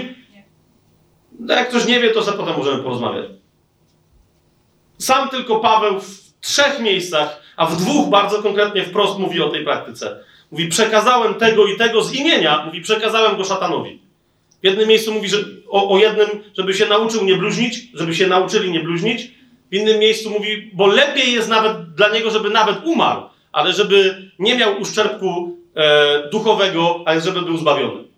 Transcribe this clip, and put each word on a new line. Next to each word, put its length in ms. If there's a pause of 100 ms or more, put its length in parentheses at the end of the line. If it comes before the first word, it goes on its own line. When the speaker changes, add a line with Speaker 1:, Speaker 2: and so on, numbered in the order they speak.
(340)
Speaker 1:
Nie. 100 (960)
Speaker 2:
No, 140
jak 160
ktoś 160
nie 140
wie, 100
to 140
sobie 140
potem 200
możemy 260
porozmawiać. 420 (1700)
Sam 320
tylko 300
Paweł 420
w 400
trzech 380
miejscach, 640 (160)
a 80
w 120
dwóch 320
bardzo 340
konkretnie 400
wprost 360
mówi 220
o 80
tej 140
praktyce. 600 (280)
Mówi: 160
„Przekazałem 680
tego 340
i 100
tego 260
z 100
imienia”, 520
mówi: 160
„Przekazałem 560
go 60
szatanowi”. 580 (600)
W 40
jednym 220
miejscu 260
mówi, 160
że 80 (320)
o, 200
o 80
jednym, 300 (300)
żeby 160
się 120
nauczył 380
nie 120
bluźnić, 580
żeby 220
się 120
nauczyli 440
nie 80
bluźnić. 520 (400)
W 40
innym 240
miejscu 300
mówi: 440
„Bo 140
lepiej 460
jest 160
nawet 440
dla 160
niego, 220
żeby 180
nawet 360
umarł, 360 (300)
ale 220
żeby 560 (100)
nie 180
miał 240
uszczerbku, 760 (180)
e, 540
duchowego, 760
ale 160
żeby 200
był 160
zbawiony”. 600